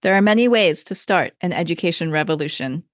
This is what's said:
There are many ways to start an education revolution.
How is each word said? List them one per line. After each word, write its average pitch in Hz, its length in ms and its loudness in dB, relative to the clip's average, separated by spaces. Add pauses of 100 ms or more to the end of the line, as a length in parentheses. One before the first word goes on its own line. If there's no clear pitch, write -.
There 190 120 2
are 196 80 4
many 214 240 4
ways 208 380 2
to - 100 -8
start 180 460 -2
an 180 120 -4
education 165 600 -2
revolution. 151 800 -4